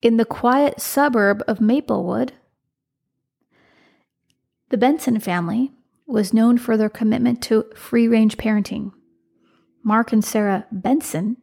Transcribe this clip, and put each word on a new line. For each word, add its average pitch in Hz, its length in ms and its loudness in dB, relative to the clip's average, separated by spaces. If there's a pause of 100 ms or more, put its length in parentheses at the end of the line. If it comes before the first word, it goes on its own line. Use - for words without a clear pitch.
In 226 160 2
the 226 80 2
quiet 254 560 0
suburb 220 680 0
of 214 120 -4
Maplewood, 220 720 -2 (2250)
the 247 100 -2
Benson 254 400 2
family 190 540 -2 (340)
was 220 260 -2
known 226 240 4
for 233 200 -2
their 214 120 0
commitment 233 540 0
to 220 220 2 (100)
free 233 320 0
range 220 300 2
parenting. 208 560 -4 (880)
Mark 220 300 0
and 214 120 2
Sarah 202 460 -2
Benson 220 720 -2